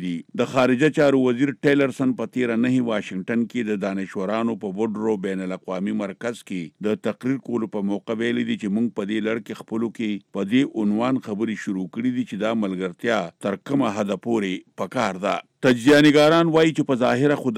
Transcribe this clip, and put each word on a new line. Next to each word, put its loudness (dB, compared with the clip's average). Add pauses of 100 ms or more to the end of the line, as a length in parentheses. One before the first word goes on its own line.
دي. -4 (220)
د -2
خارجه 4
چارو 6
وزیر 2 (140)
ټیلرسن 2
په -6
تیره 0
نهي 2
واشنګټن -2
کې -4
د -2
دانشورانو -4
په -6
وډرو -2 (100)
بین -4
الاقوامي -6
مرکز -8
کې -8
د -2
تقریر -2
کولو -4
په -2
موقع -4
ویلي -2
دي -4
چې -4
موږ 0 (120)
په -4
دې -2
لړ -2 (100)
کې -12
خپلو -4
کې -2 (260)
په -2
دې 4 (220)
عنوان 0
خبرې -4
شروع -4
کړې -4
دي -2
چې -8 (100)
دا 0 (120)
ملګرتیا -2 (280)
تر -2 (120)
کومه 0
حده -2
پورې 0 (300)
پکار -2
ده. 0 (300)
تجزیه 6
نګاران 6
وایي 4
چې -2
په 0
ظاهره 2
خو -2